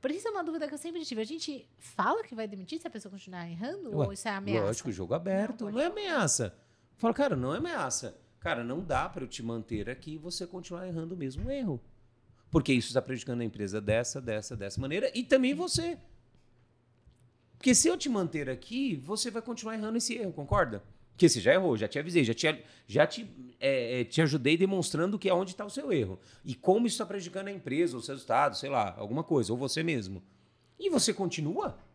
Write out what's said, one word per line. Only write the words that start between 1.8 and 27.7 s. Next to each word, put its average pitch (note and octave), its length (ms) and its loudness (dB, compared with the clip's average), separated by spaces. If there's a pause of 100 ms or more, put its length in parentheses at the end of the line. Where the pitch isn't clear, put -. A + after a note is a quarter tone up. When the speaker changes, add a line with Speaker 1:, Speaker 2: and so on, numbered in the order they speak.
Speaker 1:
que - 100 -16
vai A3 140 -6
demitir G3 320 -10
se - 60 -12
a D4+ 40 -8
pessoa G#3 220 -12
continuar F#3 360 -12
errando? B3+ 500 -8
Speaker 2:
Ué, C#3+ 80 4
Speaker 1:
Ou - 80 -4
isso - 120 -8
é A3 60 -2
ameaça? G3 340 0
Speaker 2:
lógico, A#2 240 -4
jogo F#2 240 -4
aberto. F#3+ 520 -2
Speaker 3:
Não, G3+ 60 -6
Speaker 2:
Não A3+ 80 -2
é D#4+ 80 2
Speaker 3:
lógico. G#4 120 -6
Speaker 2:
ameaça. A#3+ 540 0 (420)
Fala, A#3 180 2
cara, C4 220 2
não B2+ 180 0
é G3+ 40 -2
ameaça. F#3+ 600 -4 (220)
Cara, C3+ 240 -2
não C3 180 -4
dá D3 260 0
pra F3 140 -8
eu A#2+ 60 -8
te - 140 -10
manter A2+ 480 -4
aqui C3 240 -10
e D#3 40 -10
você F3 280 -8
continuar F3+ 420 -10
errando E3 260 -6
o F3+ 40 -10
mesmo C3+ 320 -4
erro. A#3 280 -2 (720)
Porque C#3+ 220 4
isso A#2+ 200 2
tá B2+ 80 4
prejudicando B2 420 -4
a - 20 -2
empresa G#2 360 -4
dessa, A2 400 0
dessa, A2+ 360 -6
dessa G2 240 -6
maneira F3 340 0
e B3 80 -2
também C4 320 6
você. E4+ 440 -2 (1600)
Porque B3+ 180 6
se - 140 6
eu F4 80 2
te - 120 -4
manter E3 420 0
aqui, A3+ 460 -4
você G3+ 340 -4
vai A3 120 -6
continuar A3+ 320 -8
errando A3 240 -2
esse A#3 160 -2
erro, G#3 180 -4
concorda? C#3+ 500 2 (300)
Porque - 160 8
você - 100 4
já G#2 140 6
errou, F3 240 6
já G#2+ 100 0
te - 120 -4
avisei, E3 260 4
já A2+ 80 4
te, D#3 320 0 (220)
já D3 200 6
te, A3 220 -8 (320)
é, B2+ 400 0
é, A#2+ 40 2
te - 180 2
ajudei C#3+ 340 4
demonstrando F#3 640 2
que G3 100 0
é F#3 60 6
onde F#3 200 0
tá G#3 120 -8
o G3+ 40 -10
seu C4+ 220 -4
erro. G2+ 260 0 (240)
E C#3 120 -6
como G#3+ 320 4
isso G#3+ 100 0
tá A3 80 -2
prejudicando G3 440 -8
a G3+ 40 -8
empresa, D3+ 460 0